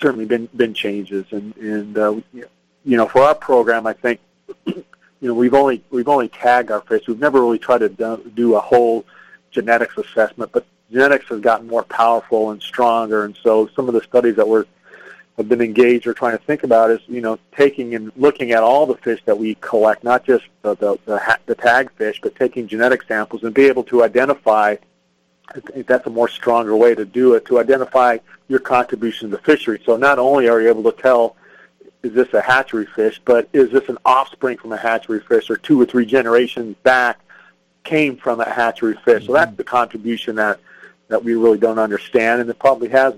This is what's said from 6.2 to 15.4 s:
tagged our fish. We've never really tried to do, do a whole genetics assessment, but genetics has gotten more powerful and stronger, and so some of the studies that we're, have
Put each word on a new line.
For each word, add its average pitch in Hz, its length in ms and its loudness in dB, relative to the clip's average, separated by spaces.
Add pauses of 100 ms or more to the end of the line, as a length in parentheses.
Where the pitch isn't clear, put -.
tagged 120 420 0
our 104 120 -4
fish. 110 260 -4
We've 110 100 -6
never 139 220 2
really 117 180 0
tried 123 200 0
to 107 100 0
do, 113 460 -8
do 117 220 2
a 123 40 2
whole 117 440 2 (460)
genetics 117 460 -2
assessment, 110 560 -4
but 113 140 -4 (240)
genetics 135 380 0
has 110 120 -8
gotten 113 260 0
more 113 180 -4
powerful 113 640 0
and 104 100 -12
stronger, 113 640 -2
and 104 180 -12
so 110 260 2
some 131 200 -6
of 120 60 -4
the 110 80 0
studies 120 340 0
that 107 100 2
we're, 110 200 0 (720)
have 107 100 -6